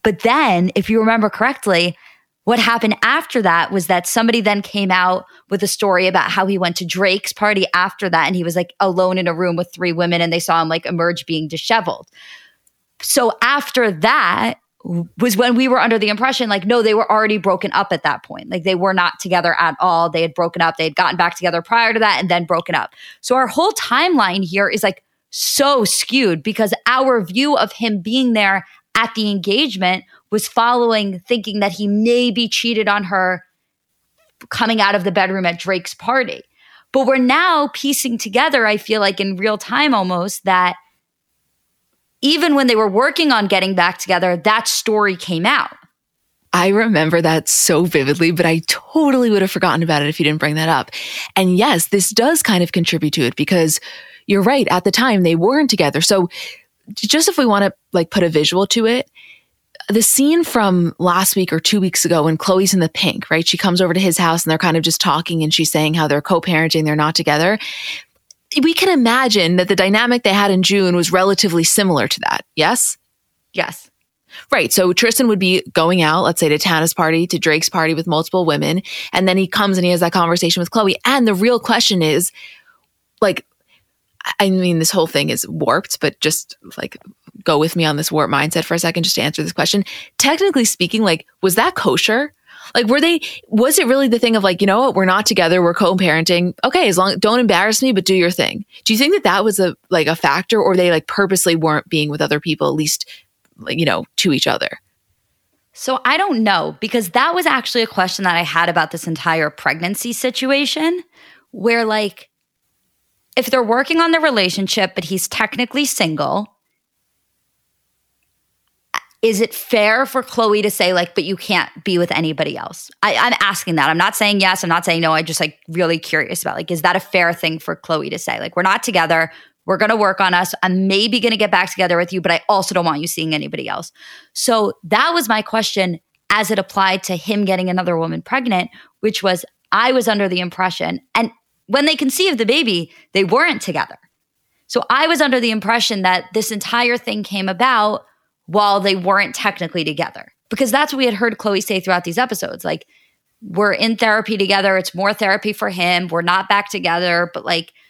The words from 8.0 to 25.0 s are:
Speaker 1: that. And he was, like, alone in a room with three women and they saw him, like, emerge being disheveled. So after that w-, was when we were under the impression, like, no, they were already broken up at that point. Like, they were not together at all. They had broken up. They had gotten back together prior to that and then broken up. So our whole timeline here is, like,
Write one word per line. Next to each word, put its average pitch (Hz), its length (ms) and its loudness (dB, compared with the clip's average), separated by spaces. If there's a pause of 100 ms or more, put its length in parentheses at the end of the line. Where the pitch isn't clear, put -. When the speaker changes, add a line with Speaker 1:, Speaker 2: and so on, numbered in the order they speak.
Speaker 1:
that. 160 160 2
And 180 100 -2
he 180 100 -2
was, 170 100 -4
like, 175 240 -4
alone 185 380 2
in 180 100 -2
a 170 60 0
room 175 240 -2
with 175 160 -6
three 175 180 -4
women 170 300 0
and 170 100 0
they 170 80 0
saw 165 220 0
him, 160 80 -2
like, 165 160 -4
emerge 170 400 -4
being 160 240 -4
disheveled. 170 580 -4 (920)
So 240 400 0
after 247 500 0
that 214 680 0 (240)
w-, 170 240 -6 (100)
was 233 180 0
when 240 200 4
we 262 120 2
were 254 120 2
under 226 180 2
the 208 120 0
impression, 233 400 -2
like, 190 160 -2
no, 233 180 2
they 214 100 4
were 214 180 0
already 214 260 2
broken 185 340 -2
up 196 200 0
at 165 120 -4
that 147 200 -2
point. - 280 -16
Like, 180 120 -6
they 185 120 0
were 190 180 0
not 180 260 0
together 175 400 0
at 165 200 2
all. 170 300 2
They 160 120 -2
had 165 140 -4
broken 170 260 -2
up. 165 160 0
They 160 60 -2
had 160 120 -4
gotten 175 220 0
back 175 180 0
together 170 260 -2
prior 226 320 2
to 220 60 0
that 208 200 2
and 185 100 -4
then 175 160 0
broken 170 300 -2
up. 113 180 -4 (280)
So 247 140 0
our 262 120 2
whole 359 240 0
timeline 240 720 0
here 190 240 -2
is, - 160 -4
like, 190 200 -2 (260)